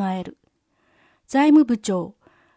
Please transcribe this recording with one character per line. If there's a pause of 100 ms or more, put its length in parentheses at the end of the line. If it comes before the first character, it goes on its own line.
(160)
え
る。 (880)
財
務
部
長。 (440)